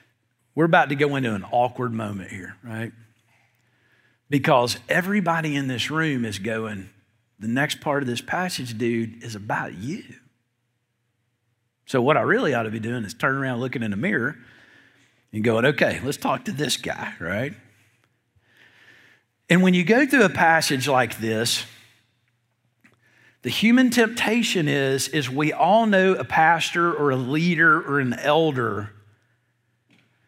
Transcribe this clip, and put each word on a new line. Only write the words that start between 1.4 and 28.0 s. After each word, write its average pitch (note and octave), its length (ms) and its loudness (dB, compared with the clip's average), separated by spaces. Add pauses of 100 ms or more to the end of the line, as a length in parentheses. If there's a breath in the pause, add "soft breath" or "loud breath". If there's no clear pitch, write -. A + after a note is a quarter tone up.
awkward B2 440 0
moment G#2 360 -8
here, F#2 320 -14
right? A2+ 300 -10 (1400)
Because C3+ 480 2 (140)
everybody E3 680 0
in C#3 120 -4
this A#2+ 220 -4
room D3 360 -2
is G2 120 -6
going, G#2+ 520 -8 (500)
"The G#2+ 80 -8
next C3+ 320 -2
part C#3+ 240 -2
of - 20 -6
this A#2+ 140 -4
passage, D#3+ 580 -6
dude, A#2 460 -4
is A#2 100 -12
about G#2 400 -8
you." B2 300 -10 (1800)
So C3 140 0
what C#3+ 160 2
I B2+ 40 2
really D#3+ 340 0
ought A#2 100 -2
to A2 60 -6
be A2 80 -6
doing A#2 260 -6
is F#2+ 100 -12
turning C#3 260 -2
around, C3 180 -4
looking B2+ 240 -6
in A2 80 -4
the F#2+ 60 -4
mirror D3 420 -4 (960 soft breath)
and A2 100 -4
going, A2+ 220 2
"Okay, B2+ 400 2
let's C#3 140 -6
talk - 260 -4
to G#3+ 80 -8
this C#3+ 240 -4
guy," - 420 -8
right? G#2+ 360 -6 (1900 soft breath)
And F3 120 6
when F#3 140 6
you F3+ 80 4
go A3+ 240 4
through B3+ 160 4
a F#3+ 60 6
passage D#3 580 2
like B2+ 320 0
this, A2+ 460 -2 (1800 soft breath)
the B2+ 80 -4
human A#3+ 400 4
temptation A3 800 0
is, C#3 400 0
is D3 200 -2
we C#3+ 240 -2
all F#3+ 340 4
know F#3+ 260 4
a C3 100 -2
pastor E3 720 2
or D3 160 2
a C3 60 2
leader D#3 640 2
or C#3+ 180 -2
an B2+ 140 0